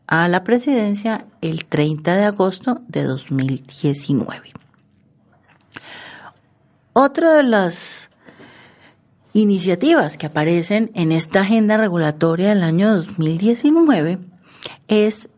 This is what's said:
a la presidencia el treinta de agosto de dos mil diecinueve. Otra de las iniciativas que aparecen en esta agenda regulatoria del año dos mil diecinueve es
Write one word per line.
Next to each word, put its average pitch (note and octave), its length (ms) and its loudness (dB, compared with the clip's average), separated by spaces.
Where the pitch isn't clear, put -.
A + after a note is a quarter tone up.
a E3 220 2
la F3+ 160 0
presidencia A3+ 840 -2
el D#3+ 240 -6
treinta D#3 500 -2
de G3+ 100 2
agosto G3+ 640 -2
de D3 160 -6
dos C3 300 -6
mil C3+ 320 -4
diecinueve. - 720 -4
Otra C#4 400 2
de D4+ 100 4
las G3+ 680 -4
iniciativas G3+ 840 2
que - 100 -10
aparecen E3+ 680 0
en D#3+ 180 0
esta D#3+ 280 0
agenda G#3+ 360 2
regulatoria E3+ 760 0
del G3+ 120 2
año F#3 340 2
dos E3+ 220 -6
mil D#3+ 180 0
diecinueve A#3 800 2
es G#3+ 520 0